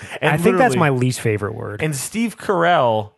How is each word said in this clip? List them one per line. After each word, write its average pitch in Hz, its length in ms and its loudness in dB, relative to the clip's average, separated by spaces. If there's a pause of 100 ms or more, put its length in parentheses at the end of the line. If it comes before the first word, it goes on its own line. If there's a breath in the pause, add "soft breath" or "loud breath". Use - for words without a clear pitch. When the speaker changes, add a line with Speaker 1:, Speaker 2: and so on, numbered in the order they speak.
(200 loud breath)
Speaker 1:
and 151 140 2
Speaker 2:
I - 20 2
think 185 220 0
that's 247 160 4
Speaker 1:
literally - 40 0
Speaker 2:
my 156 120 2
least 127 300 0
favorite 104 340 -2
word. 107 280 -10
Speaker 1:
And 156 140 -2
Steve 220 400 -4
Carell 147 800 2